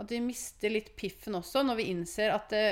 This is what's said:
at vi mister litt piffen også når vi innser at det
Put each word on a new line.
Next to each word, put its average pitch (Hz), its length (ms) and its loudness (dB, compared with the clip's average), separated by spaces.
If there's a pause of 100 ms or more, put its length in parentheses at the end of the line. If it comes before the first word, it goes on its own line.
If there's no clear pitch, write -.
at 208 100 -10
vi 233 140 -2
mister 240 480 -4
litt 214 160 0 (100)
piffen 202 400 -4
også 262 280 2
når 247 120 2
vi 214 140 0
innser 180 420 0
at 214 160 -2
det 214 220 4